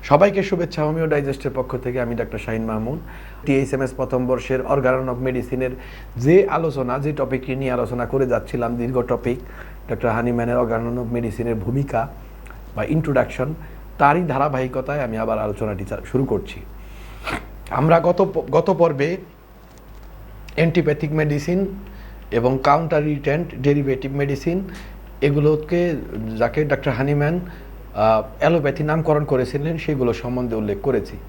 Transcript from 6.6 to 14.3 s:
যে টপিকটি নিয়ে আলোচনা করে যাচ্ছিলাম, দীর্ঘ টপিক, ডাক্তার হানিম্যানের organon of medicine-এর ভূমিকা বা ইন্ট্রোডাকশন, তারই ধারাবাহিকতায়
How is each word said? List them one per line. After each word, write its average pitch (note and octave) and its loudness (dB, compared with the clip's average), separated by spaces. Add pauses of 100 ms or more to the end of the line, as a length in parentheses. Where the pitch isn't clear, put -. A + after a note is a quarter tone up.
যে D3 -2
টপিকটি C3 -2
নিয়ে C3 -2
আলোচনা A#2+ 0
করে C3+ 2
যাচ্ছিলাম, A#2+ 0
দীর্ঘ B2 0
টপিক, A#2+ 0 (500)
ডাক্তার A#2 0
হানিম্যানের A#2+ 2
organon A#2 0
of A#2+ -2
medicine-এর A#2 -2
ভূমিকা A#2+ -2 (680)
বা - -2
ইন্ট্রোডাকশন, D3 0 (440)
তারই D3+ 6
ধারাবাহিকতায় C3+ 0